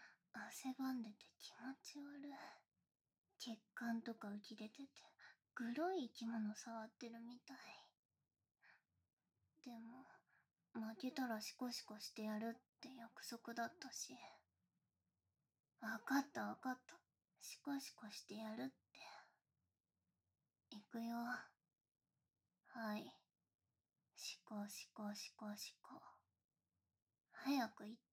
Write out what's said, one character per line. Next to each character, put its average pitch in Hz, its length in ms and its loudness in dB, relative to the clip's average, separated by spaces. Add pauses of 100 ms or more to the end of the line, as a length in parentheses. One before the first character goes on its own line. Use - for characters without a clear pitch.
(340)
汗 220 440 -2
ば 262 160 4
ん 240 80 4
で 214 80 -2
て 208 60 -8 (240)
気 - 160 -10
持 254 260 -4
ち - 180 -10
悪 285 300 -6
い。 277 40 -4 (1040)
血 226 200 -2 (140)
管 233 300 4
と 233 100 2
か 220 140 -4
浮 208 120 0
き 208 160 -8
出 214 140 -4
て 277 140 -8
て、 - 80 -8 (640)
グ 240 180 2
ロ 349 220 6
い 269 180 4
生 - 0 -
き 226 140 -2
物 220 260 4
触 226 300 -4
っ 226 160 -8
て 233 100 -4
る 233 120 -6
み 240 180 -8
た 269 160 -12
い。 - 20 -10 (2000)
で 240 140 -6
も、 240 260 -10 (680)
負 226 280 2
け 254 100 4
た 269 160 4
ら 220 140 2
シ - 160 -4
コ 247 140 2
シ - 120 0
コ 214 160 -6
し - 140 -6
て 220 80 -2
や 214 160 4
る 226 180 2
っ - 40 -12 (220)
て 262 180 -8
約 - 280 -10
束 233 280 -4
だ 233 100 4
っ 233 140 -2
た 254 120 -6
し。 - 240 -4 (1700)
わ 226 240 0
か 277 140 10
っ 277 120 4
た、 208 160 2
わ 214 80 0
か 254 160 0
っ 254 160 -2
た。 - 80 -14 (460)
シ - 200 -10
コ 277 160 2
シ - 160 -4
コ 214 160 -10
し - 160 -6
て 202 100 -6
や 220 200 -2
る 247 80 0
っ 269 60 2
て。 - 60 -6 (2000)
い 208 120 -10
く 233 140 0
よ。 233 140 2 (1500)
は 220 280 2
い。 - 240 -4 (960)
シ - 300 -6
コ 208 240 0
シ - 240 -6
コ 208 200 0
シ - 220 -6
コ 208 220 -2
シ - 240 -6
コ。 - 200 -12 (1300)
早 262 340 6
く - 160 -10
言 214 80 -6
っ 233 40 -8 (180)